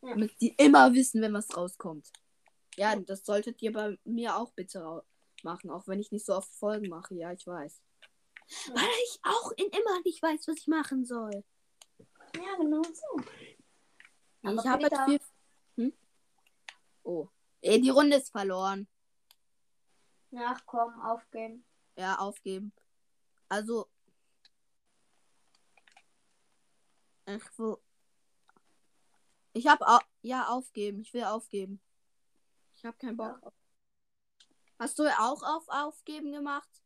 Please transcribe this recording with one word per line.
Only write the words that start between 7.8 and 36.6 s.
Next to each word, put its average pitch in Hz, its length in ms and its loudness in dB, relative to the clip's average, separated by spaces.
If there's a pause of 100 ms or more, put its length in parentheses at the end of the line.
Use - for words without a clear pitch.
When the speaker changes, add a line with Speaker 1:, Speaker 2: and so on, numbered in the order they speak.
Speaker 1:
Ja. 247 80 -14
Speaker 2:
Weil 392 120 2 (160)
ich - 200 -12
auch 480 320 0
in 392 140 0
immer 403 340 0
nicht 339 180 -2
weiß, 311 260 -2
was 311 80 -4
ich - 120 -8
machen 285 360 0
soll. 220 400 -8 (920)
Speaker 1:
Ja, 370 220 -8
genau 311 260 2
so. 349 380 -8 (1200)
Speaker 2:
Ich 202 60 -6
Speaker 1:
Aber 220 220 -2
Speaker 2:
hab 262 100 2
jetzt 294 120 4
Speaker 1:
Peter 277 140 0
Speaker 2:
viel... 285 140 2 (560)
hm? 247 160 -2 (1120)
Oh. 175 260 -6 (340)
Ey, 220 180 6
die 262 100 6
Runde 285 260 8
ist 269 140 0
verloren. 196 560 -4 (1500)
Speaker 1:
Ach 247 280 -4
komm, 233 340 -4
aufgeben. 226 640 -8 (320)
Speaker 2:
Ja, 185 220 -2
aufgeben. 196 540 -8 (760)
Also. 214 400 -4 (3500)
Ich 202 320 -12
will. 220 180 -4 (1800)
Ich 233 140 -2
hab 302 140 8
au-, - 240 8 (180)
ja, 254 260 -4
aufgeben. 208 520 -6
Ich 220 140 -18
will 240 100 -4
aufgeben. 202 560 -6 (960)
Ich - 100 -20
hab 233 140 -14
keinen 233 180 -8
Bock. 233 260 -10
Speaker 1:
Ja. - 100 -20 (1300)
Speaker 2:
Hast 233 200 -6
du 302 60 2 (140)
auch 240 240 -2
auf 311 260 -4
Aufgeben 302 640 -8
gemacht? 285 360 -8 (180)